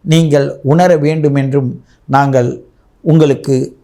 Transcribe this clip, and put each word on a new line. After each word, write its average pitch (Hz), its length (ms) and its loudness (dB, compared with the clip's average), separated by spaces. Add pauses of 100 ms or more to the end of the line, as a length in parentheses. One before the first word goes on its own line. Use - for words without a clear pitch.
நீங்கள் 156 480 0 (140)
உணர 170 340 2
வேண்டும் 147 380 -2
என்றும் 135 360 -2 (340)
நாங்கள் 135 460 0 (540)
உங்களுக்கு 147 800 0